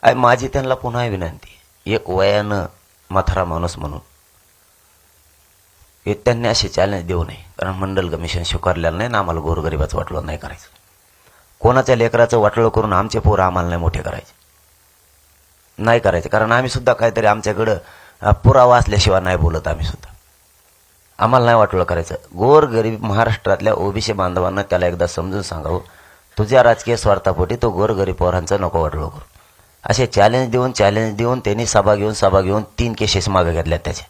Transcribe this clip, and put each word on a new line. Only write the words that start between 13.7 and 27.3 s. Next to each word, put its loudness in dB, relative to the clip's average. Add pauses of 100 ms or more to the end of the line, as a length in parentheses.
मोठे -2
करायचे, -12 (1400)
नाही 2
करायचे, 0
कारण 0
आम्ही 0
सुद्धा 0
काहीतरी 0
आमच्याकडं, 0 (440)
अ, 2
पुरावा 6
असल्याशिवाय 2
नाही 0
बोलत 0
आम्ही -4
सुद्धा. -10 (1080)
आम्हाला 4
नाही 6
वाटलं 2
करायचं. -4 (220)
गोरगरीब 2
महाराष्ट्रातल्या 0
ओबीसी -4
बांधवांना -2
त्याला 0
एकदा -2
समजून -6
सांगावं, -6 (580)
तुझ्या 4
राजकीय 2
स्वार्थापोटी 0